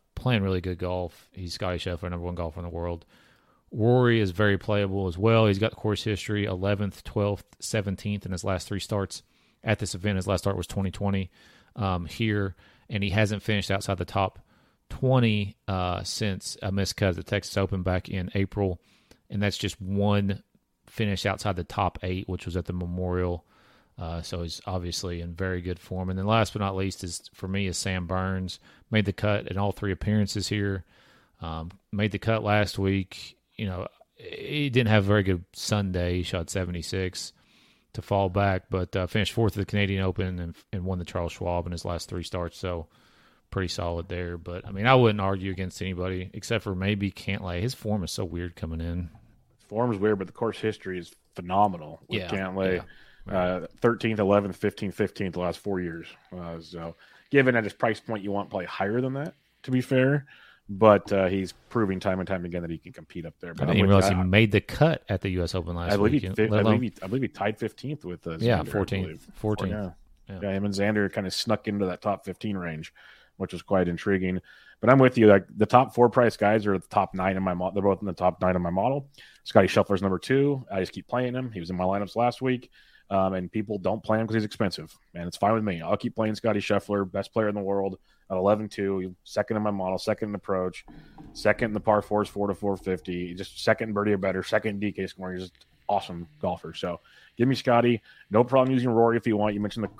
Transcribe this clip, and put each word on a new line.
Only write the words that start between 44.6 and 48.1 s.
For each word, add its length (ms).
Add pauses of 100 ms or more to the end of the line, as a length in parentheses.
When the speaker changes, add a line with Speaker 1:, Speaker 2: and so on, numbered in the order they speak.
Speaker 1:
I 40
mean, 160
I 80
wouldn't 260
argue 300
against 320
anybody 500
except 320
for 100
maybe 360
Cantlay. 500
His 140
form 280
is 100